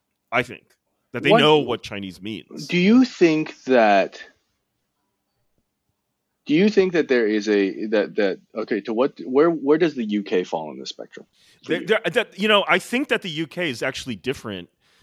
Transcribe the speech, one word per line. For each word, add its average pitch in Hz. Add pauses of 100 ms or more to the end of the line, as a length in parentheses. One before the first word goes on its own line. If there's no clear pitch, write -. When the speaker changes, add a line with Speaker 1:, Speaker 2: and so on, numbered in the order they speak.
(320)
Speaker 1:
I 123
think. 110 (480)
That 123
they 139
Speaker 2:
One 214
Speaker 1:
know 151
what 120
Chinese 95
means. 107
Speaker 2:
Do 170
you 226
think 156
that, 107 (2250)
do 147
you 185
think 190
that 151
there 120
is 104
a, 101
that, 101
that, 98 (160)
okay, 107
to 120
what, 127
where, 143
where 147
does 160
the 120
U 104
K 98
fall 80
on 65
the 67
spectrum - (380)
for -
Speaker 1:
There, 175
Speaker 2:
you? 175
Speaker 1:
there, 208 (120)
that, 220
you 208
know, 208
I 170
think 262
that 226
the 185
U 156
K 175
is 120
actually 131
different 95 (340)